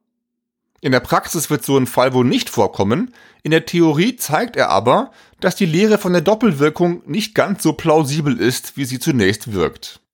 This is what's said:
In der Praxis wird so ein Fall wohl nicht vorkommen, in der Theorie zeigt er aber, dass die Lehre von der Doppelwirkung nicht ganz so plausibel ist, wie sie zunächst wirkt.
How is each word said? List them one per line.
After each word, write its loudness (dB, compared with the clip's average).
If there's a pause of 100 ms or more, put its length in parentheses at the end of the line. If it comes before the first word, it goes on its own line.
(840)
In 0
der 4
Praxis -4
wird -2
so 2
ein 2
Fall 0
wohl 4
nicht 0
vorkommen, -2 (300)
in -2
der 0
Theorie 2
zeigt -4
er 0
aber, 2 (280)
dass -2
die 0
Lehre 4
von -2
der 2
Doppelwirkung 0
nicht -6
ganz 0
so 2
plausibel 0
ist, -4
wie -4
sie -8
zunächst 0
wirkt. -6 (140)